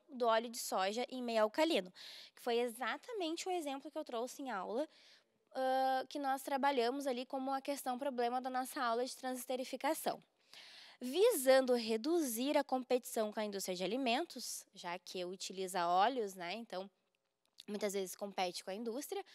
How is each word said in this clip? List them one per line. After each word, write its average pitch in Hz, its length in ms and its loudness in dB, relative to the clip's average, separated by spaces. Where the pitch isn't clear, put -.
do 247 160 -2
óleo 226 240 4
de 226 80 -10
soja 214 500 0
em 254 140 -8
meio 233 220 4
alcalino, 214 500 2
que - 60 -20
foi 233 160 0
exatamente 254 920 -2
o 381 40 -2
exemplo 285 400 -4
que - 60 -10
eu 311 60 -4
trouxe 247 380 -6
em 269 80 -6
aula, 208 400 -2
ãh, 262 540 2
que - 100 -8
nós 277 240 0
trabalhamos 277 640 2
ali 254 220 -2
como 269 240 -4
a 269 100 -2
questão 262 380 -4
problema 247 420 0
da 254 80 -6
nossa 254 320 -4
aula 240 240 2
de 254 100 -6
transesterificação. 254 1080 -2
Visando 262 760 6
reduzir 247 800 2
a 285 60 6
competição 247 680 0
com 208 80 -6
a 214 60 0
indústria 190 300 -4
de 175 80 -4
alimentos, 247 920 -2
já 180 240 -8
que 185 260 -8
utiliza 185 640 -4
óleos, 202 460 4
né, 180 200 -6
então 202 360 -8
muitas 202 260 -2
vezes 190 220 -4
compete 190 480 -4
com 196 80 -8
a 190 40 -4
indústria, 240 480 -6